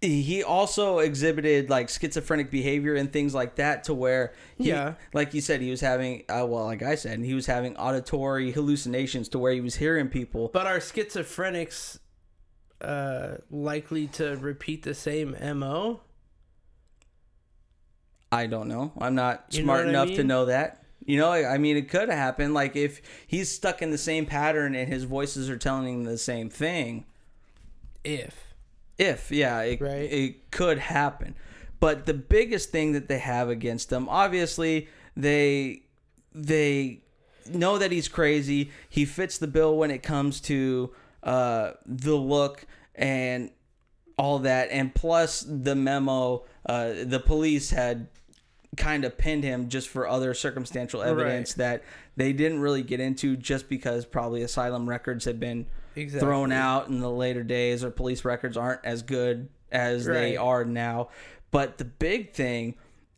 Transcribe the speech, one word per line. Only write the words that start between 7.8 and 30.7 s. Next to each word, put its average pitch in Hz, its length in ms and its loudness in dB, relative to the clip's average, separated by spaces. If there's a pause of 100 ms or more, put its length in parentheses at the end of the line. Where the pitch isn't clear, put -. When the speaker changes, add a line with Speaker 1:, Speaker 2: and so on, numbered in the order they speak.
Speaker 1:
hallucinations 135 800 0
to 135 80 -2
where 127 160 2
he 123 80 -2
was 120 140 -4
hearing 151 320 2
people. 117 440 -4
Speaker 2:
But 185 140 2
are 185 140 2
schizophrenics, 180 1160 -6 (840)
uh, 139 560 -6 (120)
likely 151 580 -4
to 143 280 -4
repeat 143 460 -8
the 147 120 -6
same 147 460 -4
M 143 220 -2
O? 190 380 -4 (2250)
Speaker 1:
I 117 160 0
don't 110 220 -4
know. 127 320 -4
I'm 127 140 0
not 123 360 0
Speaker 2:
You 151 100 -2
know 151 40 2
Speaker 1:
smart 135 160 4
Speaker 2:
what - 60 2
I - 40 2
Speaker 1:
enough 139 200 4
to 185 80 -2
Speaker 2:
mean? 139 80 4
Speaker 1:
know 127 200 4
that. 131 380 0 (200)
You 143 120 2
know, 160 140 6
I, 143 240 2
I 139 40 2
mean, 147 200 4
it 143 100 -2
could 208 220 2
happen. 143 420 0
Like, 139 240 0
if 143 240 0 (260)
he's 180 240 -2
stuck - 300 -2
in 160 100 -2
the 147 80 0
same 160 280 0
pattern 147 480 2
and 127 180 -2
his 131 120 -4
voices 135 440 -2
are 127 80 -4
telling 135 380 -2
him 120 100 -4
the 117 140 -4
same 113 320 -4
thing. 147 560 -4 (960)
Speaker 2:
If. - 500 -10 (440)
Speaker 1:
If, 175 320 0
yeah, 131 320 2
it, 120 180 -2
Speaker 2:
Right. 139 320 -4
Speaker 1:
it 135 380 -2
could 165 280 2